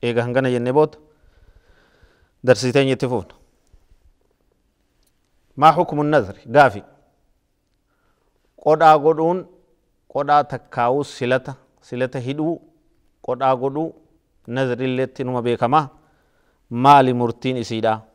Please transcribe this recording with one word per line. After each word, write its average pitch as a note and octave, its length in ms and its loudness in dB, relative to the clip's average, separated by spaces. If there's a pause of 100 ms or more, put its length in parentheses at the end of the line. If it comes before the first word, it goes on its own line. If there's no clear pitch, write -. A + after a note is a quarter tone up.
Eega A#2+ 200 -2
hangana B2 260 -2
jennee B2 240 -2
booda D3+ 240 0 (1500)
darsii B2 260 2
teenya C3+ 240 2
itti C3 120 -6
fufna. A#2+ 280 -8 (2250)
Maa D3+ 160 6
hukmu D#3 320 -2
nazri? C3+ 380 0 (100)
Gaafi. A#2 320 4 (1800)
Qodhaa D#3 360 4
godhuun, D#3+ 400 0 (760)
qodhaa C#3+ 300 0
takkaa'uu C3 600 -4
silata, C3 520 -6 (260)
silata B2+ 380 -8
hidhuu, D3+ 360 -6 (680)
qodhaa C3 340 -2
godhuu, C3+ 340 -6 (580)
nazri B2 380 -4
illeetti B2+ 380 -4
numa B2 180 -6
beekamaa. A#2+ 480 -2 (800)
Maali C3 440 4
murtiin A#2+ 440 -4
isiidha? A2 440 -4 (120)